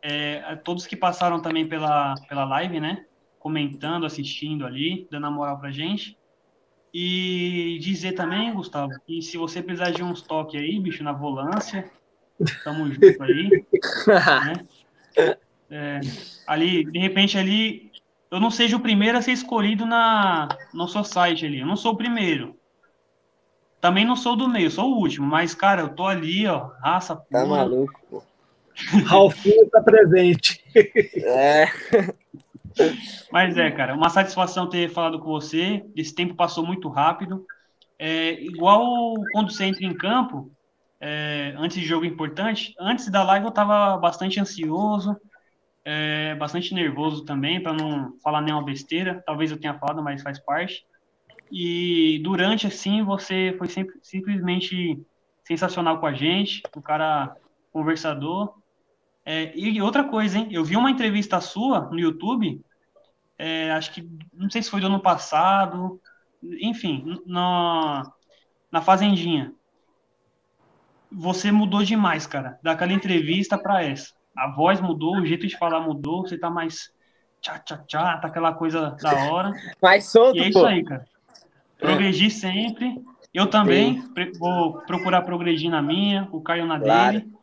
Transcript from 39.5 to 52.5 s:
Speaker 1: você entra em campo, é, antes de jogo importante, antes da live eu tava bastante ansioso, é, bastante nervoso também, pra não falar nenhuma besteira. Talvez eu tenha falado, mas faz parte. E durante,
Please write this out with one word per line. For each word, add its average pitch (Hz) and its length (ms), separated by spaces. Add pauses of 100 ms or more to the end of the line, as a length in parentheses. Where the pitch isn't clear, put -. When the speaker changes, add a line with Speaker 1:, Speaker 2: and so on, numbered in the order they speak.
Speaker 1:
você 190 140
entra 190 200
em 175 80
campo, 196 580 (480)
é, 147 580
antes 175 220
de 165 60
jogo 165 200
importante, 175 760
antes 220 300
da 196 140
live 196 220
eu 226 60
tava 208 460
bastante 185 420
ansioso, 196 760 (680)
é, 151 520
bastante 160 380
nervoso 151 520
também, 147 360
pra 165 120
não 151 400 (100)
falar 151 180
nenhuma 151 220
besteira. 165 640
Talvez 156 260
eu 151 80
tenha 147 180
falado, 151 260
mas 139 180
faz 139 180
parte. 170 460 (680)
E 170 720
durante, 190 440